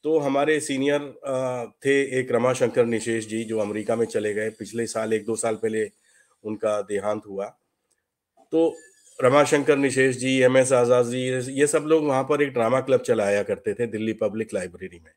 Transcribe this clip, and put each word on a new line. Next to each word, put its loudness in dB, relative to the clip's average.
तो 2
हमारे 2
senior, 0
अ, -6
थे 0
एक -4
रमाशंकर 2
निशेष -4
जी, -6
जो -4
अमेरिका -2
में 0
चले -4
गए, -4
पिछले -8
साल, -4
एक -2
दो -4
साल -2
पहले -4
उनका -4
देहांत -4
हुआ। -8
तो 2
रमाशंकर 4
निशेष 2
जी, 0
एमएस 6
आज़ाद 4
जी, -4
ये, -2
ये 0
सब 0
लोग 2
वहाँ 0
पर 0
एक 0
drama 0
club 2
चलाया 0
करते -4
थे -4
दिल्ली -4
public -4
library -8
में। -20